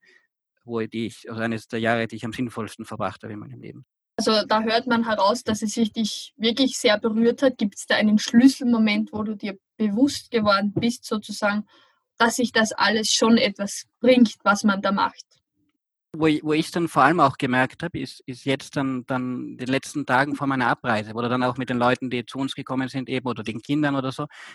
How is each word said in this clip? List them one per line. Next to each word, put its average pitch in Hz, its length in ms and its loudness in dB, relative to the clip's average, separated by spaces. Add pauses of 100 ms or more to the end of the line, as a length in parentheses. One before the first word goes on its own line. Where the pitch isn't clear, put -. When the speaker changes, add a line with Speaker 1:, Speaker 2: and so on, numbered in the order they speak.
(640)
Speaker 1:
wo 117 160 -6
die 113 260 -6
ich, - 220 -14
also 113 140 -8
eines 113 260 -4
der 117 120 -6
Jahre, 113 260 0
die 113 100 -10
ich 107 80 -10
am 113 80 -8
sinnvollsten 113 520 -8
verbracht 101 380 -8
habe 107 100 -12
in 98 60 -12
meinem 120 220 -16
Leben. 123 240 -18 (320)
Speaker 2:
Also 320 300 0
da 220 160 0
hört 226 240 0
man 233 180 2
heraus, 214 400 0
dass 220 180 -2
es 208 100 -4
sich 226 200 0
dich - 440 -6
wirklich 240 420 0
sehr 214 200 4
berührt 233 440 2
hat. 262 140 2
Gibt's - 300 -4
da - 100 0
einen 214 220 4
Schlüsselmoment, 233 920 4
wo 214 100 -4
du 214 140 -4
dir 202 220 -6 (180)
bewusst 220 540 0
geworden 208 440 2
bist, - 300 -2
sozusagen, 208 600 -4 (500)
dass 233 200 2
sich 247 140 0
das 220 220 2
alles 208 400 0
schon 226 260 6
etwas - 480 -4 (140)
bringt, 247 420 6
was 208 220 2
man 196 180 2
da 202 80 0
macht? 196 340 -2 (920)
Speaker 1:
Wo 156 100 2
ich, 151 160 2
wo 151 100 -2
ich's 156 200 -2
dann 170 160 0
vor 147 140 2
allem 160 180 4
auch 135 160 4
gemerkt 127 460 0
habe, 170 160 -8
ist, - 280 -12
ist 127 180 -14
jetzt - 320 -4
dann, 131 300 -4
dann 127 500 -6
den 123 120 -8
letzten 135 380 -4
Tagen 139 280 2
vor 139 120 -6
meiner 131 200 0
Abreise, 110 480 -2
wo 113 60 -6
du 120 80 -2
dann 127 160 0
auch 127 140 -2
mit 123 100 -6
den 123 100 -2
Leuten, 123 320 0
die 120 140 -4
zu - 140 -12
uns 135 160 -6
gekommen 131 340 -6
sind, 127 200 -8
eben 127 200 -4
oder 113 140 -6
den 110 180 -8
Kindern 143 340 -2
oder 131 160 -4
so, 147 160 -8 (280)